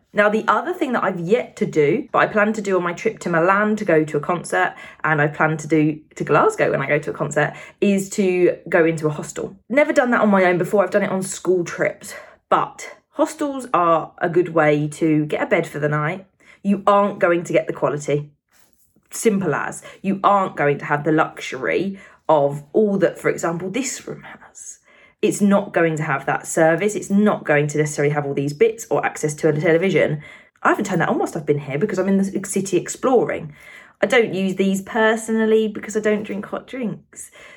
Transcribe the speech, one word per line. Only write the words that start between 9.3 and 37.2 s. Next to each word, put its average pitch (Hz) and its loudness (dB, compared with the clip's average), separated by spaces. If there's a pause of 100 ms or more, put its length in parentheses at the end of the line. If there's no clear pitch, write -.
Never 294 2
done 254 4
that 240 2
on 214 4
my 190 6
own 180 4
before. 180 2
I've 180 -4
done 202 2
it - -2
on 190 -2
school 180 -2
trips. - -6 (360)
But - -2 (140)
hostels 277 -4
are 165 2
a 165 -2
good 165 0
way 151 2
to 151 0
get - -4
a 269 -4
bed 180 0
for - -10
the 147 -2
night. 151 -4 (360)
You 202 0
aren't 202 4
going 175 2
to 165 -8
get - 2
the 165 -4
quality. 147 -2 (800)
Simple 190 0
as. - -6 (200)
You 196 -2
aren't 190 2
going 143 2
to - -12
have 151 -2
the 160 2
luxury 160 -2 (300)
of 147 2 (120)
all 202 4
that, - 0
for 151 -2
example, 175 -4
this 262 -6
room - -14
has. - -20 (460)
It's 185 0
not 202 2
going 165 2
to 151 -2
have 147 -4
that - -4
service. 165 2
It's - -8
not 202 2
going 147 2
to 147 -4
necessarily 147 0
have 147 -2
all 139 -6
these 143 -2
bits 226 0
or - 0
access 151 -4
to - 0
a 151 2
television. 156 2 (400)
I - 2
haven't 254 0
turned 180 -2
that - 0
on 269 0
whilst - -4
I've 139 -8
been 143 2
here 135 -6
because 202 -2
I'm 190 0
in 196 4
the 196 -2
city 185 -2
exploring. 170 0 (480)
I 208 0
don't 233 2
use 190 -2
these 190 0
personally 220 2
because 214 -8
I 214 -2
don't 214 0
drink 202 -8
hot - -10
drinks. - -10 (240)